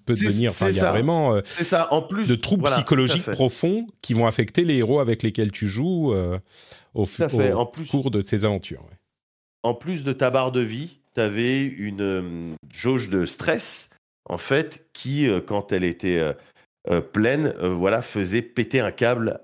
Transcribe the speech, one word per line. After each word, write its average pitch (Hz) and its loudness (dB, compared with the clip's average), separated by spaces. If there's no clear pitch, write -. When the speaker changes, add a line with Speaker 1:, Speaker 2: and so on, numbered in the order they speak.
Speaker 1:
peux 120 0
Speaker 2:
C'est, 104 0
Speaker 1:
devenir, 107 2
enfin, - 0
Speaker 2:
c'est 95 2
Speaker 1:
il 92 2
y - 2
a 95 4
Speaker 2:
ça. - 4
Speaker 1:
vraiment, 139 2
euh, 98 2
Speaker 2:
C'est - -4
ça. 165 2
En 156 4
plus, 196 -4
Speaker 1:
de 123 4
troubles 185 0
Speaker 2:
voilà, 139 4
tout - 4
à 113 2
Speaker 1:
psychologiques 143 2
Speaker 2:
fait. 107 -4
Speaker 1:
profonds 170 0
qui - -2
vont 117 4
affecter 117 2
les 160 2
héros 123 4
avec 117 0
lesquels 107 0
tu 104 -2
joues, 147 0
euh, 90 0
au 104 0
fu-, - -6
Speaker 2:
Tout 170 0
à 143 2
fait. 107 2
Speaker 1:
au 107 0
Speaker 2:
En 120 2
plus 160 -12
Speaker 1:
cours 135 0
de 104 0
ces 104 -2
aventures, 101 -4
ouais. 92 -20
Speaker 2:
En 120 2
plus 156 -8
de 135 -2
ta 131 0
barre 131 0
de 127 0
vie, 120 -6
t'avais 120 0
une, 101 -6
euh, 87 -4
jauge 123 -2
de 92 0
stress, - -4
en 87 -6
fait, 151 -2
qui, 139 -2
euh, 92 2
quand 101 -4
elle 90 0
était, 87 0
euh, 76 0
euh, 85 2
pleine, 127 0
euh, 90 0
voilà, 95 0
faisait 104 -2
péter 120 -2
un 98 -2
câble 117 0